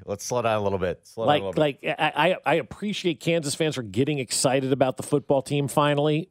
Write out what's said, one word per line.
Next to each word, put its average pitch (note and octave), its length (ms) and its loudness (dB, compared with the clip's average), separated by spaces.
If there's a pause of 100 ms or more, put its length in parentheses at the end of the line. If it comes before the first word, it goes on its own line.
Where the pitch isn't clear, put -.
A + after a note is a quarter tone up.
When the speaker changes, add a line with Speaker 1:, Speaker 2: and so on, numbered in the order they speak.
Speaker 1:
let's G2+ 180 -8
slow B2 180 -2
down A2 160 0
a G#2 60 -2
little G2 160 -2
bit. F2 260 -2
Slow A2+ 200 -8
Speaker 2:
Like, C#3+ 160 2
Speaker 1:
down G2 60 -6
a - 20 -4
little D#3 140 0
bit. C#3+ 200 -2
Speaker 2:
like, D#3+ 160 -4
I, D#3 300 2 (160)
I, C#3+ 80 4
I - 20 -
appreciate E3+ 640 -4
Kansas E3 360 0
fans D#3 200 0
for B2+ 80 -4
getting C3+ 360 0
excited C3 520 2
about C3 240 0
the - 80 -8
football C#3 380 0
team C#3+ 260 -2
finally, D3 640 2